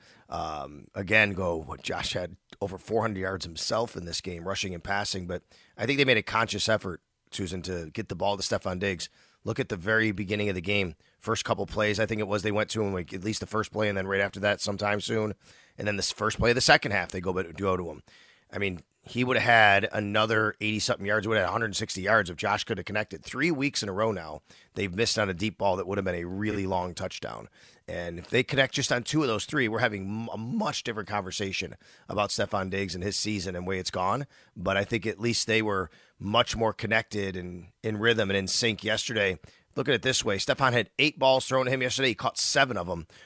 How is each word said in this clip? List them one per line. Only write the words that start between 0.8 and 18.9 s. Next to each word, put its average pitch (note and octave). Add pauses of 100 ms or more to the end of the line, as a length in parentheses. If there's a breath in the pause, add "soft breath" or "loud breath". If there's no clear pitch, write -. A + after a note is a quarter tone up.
again, G2+
go, F2
what, D#2+
Josh -
had F2+ (240)
over F#2+
four A2
hundred G#2
yards F#2
himself A2+
in F2
this E2+
game, F2
rushing F#2+
and E2
passing. G2
But F2+ (340 soft breath)
I A#2
think C#3
they C#3
made B2+
a G#2
conscious A2+
effort, G2+ (300)
Susan, F#2
to E2+
get A2
the G2
ball G2
to F#2
Stefon F#2
Diggs. F#2 (360 soft breath)
Look A2+
at A2
the G2+
very A2
beginning G#2
of F#2
the F2+
game. G2 (240)
First -
couple G2
plays, G#2+
I G#2+
think G#2
it G#2
was, G2+
they G#2+
went G#2
to A2
him, G2+
like, F2+
at F#2
least G#2+
the G2
first G#2+
play, G#2+
and G2+
then F#2+
right G2
after G2+
that G#2
sometime G#2
soon. G#2+ (420 soft breath)
And G2+
then G2+
this F#2+
first G#2+
play A2+
of A#2+
the B2
second C3
half, F#2
they F#2
go, F#2
go F2+
to F2
him. D2+ (480 soft breath)
I G#2+
mean, F#2+ (220)